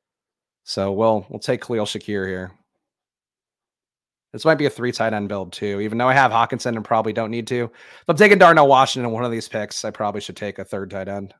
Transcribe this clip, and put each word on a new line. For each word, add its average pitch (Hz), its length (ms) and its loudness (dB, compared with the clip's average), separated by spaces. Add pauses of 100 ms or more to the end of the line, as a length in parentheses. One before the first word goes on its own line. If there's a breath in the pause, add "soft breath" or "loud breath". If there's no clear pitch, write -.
(640)
So 98 280 -4
we'll, 107 380 0
we'll 107 100 -12
take - 260 -4
Khalil 110 200 -4
Shakir 101 420 -8
here. 92 240 -8 (1800)
This - 140 -8
might 127 100 4
be 143 120 0
a - 20 2
three 120 220 -4
tight 113 220 -2
end 101 140 -4
build 95 260 -8
too, 101 280 -6
even 107 160 -4
though 123 100 2
I 131 60 4
have 131 180 4
Hockenson 117 440 -2
and 107 100 -8
probably 110 280 0
don't 110 180 -4
need 117 160 -8
to. 123 160 -4
If - 440 -16
I'm 165 80 0
taking 202 220 8
Darnell 165 300 8
Washington 131 400 4
in 117 40 -4
one 117 140 -4
of 120 60 -4
these 113 180 -8
picks, 104 340 -8
I 107 60 -6
probably 104 320 -6
should - 160 -14
take 101 220 -10
a 95 40 -12
third 98 280 -10
tight 95 160 -10
end. 98 320 -10